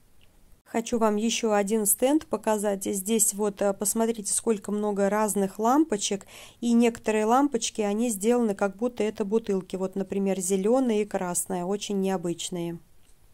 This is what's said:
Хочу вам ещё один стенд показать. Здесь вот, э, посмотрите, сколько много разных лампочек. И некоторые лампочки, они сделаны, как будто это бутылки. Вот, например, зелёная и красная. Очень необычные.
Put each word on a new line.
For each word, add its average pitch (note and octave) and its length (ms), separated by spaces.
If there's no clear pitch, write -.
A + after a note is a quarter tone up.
Хочу A#3 340
вам G#3 200
ещё A3+ 340
один G#3 340
стенд C#4 400
показать. G#3 600
Здесь G#3 500
вот, G#3 260
э, G3+ 120
посмотрите, A3 600
сколько G3+ 380
много G#3 400
разных G3+ 480
лампочек. A3+ 680
И A#3+ 140
некоторые A3+ 520
лампочки, B3 560
они G#3 280
сделаны, G#3+ 460
как G3+ 220
будто A#3+ 260
это G#3+ 220
бутылки. G3 500
Вот, F#3+ 200
например, F#3+ 440
зелёная G#3 640
и G#3 40
красная. F3+ 600
Очень G3+ 360
необычные. F3 800